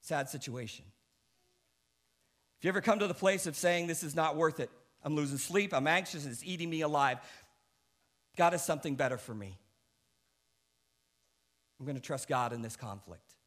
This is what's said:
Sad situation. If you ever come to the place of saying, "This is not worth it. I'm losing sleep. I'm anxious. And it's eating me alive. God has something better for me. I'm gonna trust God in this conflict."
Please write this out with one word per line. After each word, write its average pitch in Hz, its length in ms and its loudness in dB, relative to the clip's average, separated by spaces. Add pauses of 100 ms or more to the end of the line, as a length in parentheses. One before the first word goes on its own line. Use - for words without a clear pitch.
Sad 143 280 -2
situation. 123 560 -8 (1700)
If - 60 -4
you 175 40 4
ever 190 120 2
come 214 180 4
to 202 80 2
the 175 80 0
place 196 320 2
of 151 80 -4
saying, 175 320 2
"This 165 160 -4
is 151 120 -6
not 156 200 2
worth 156 240 2
it. 127 120 -4 (320)
I'm 147 120 -2
losing 139 240 0
sleep. 190 340 0
I'm 139 140 2
anxious. 170 360 2
And 147 80 -6
it's 117 120 -10
eating 170 260 -4
me 160 120 -2
alive. 143 380 2 (1160)
God 175 180 6
has 175 100 0
something 147 320 -2
better 131 220 0
for 117 160 -10
me. 98 240 -10 (2250)
I'm 131 80 -8
gonna 135 120 -2
trust 131 280 -4
God 123 260 4
in 117 80 -4
this 113 140 -6
conflict." 98 600 -12 (120)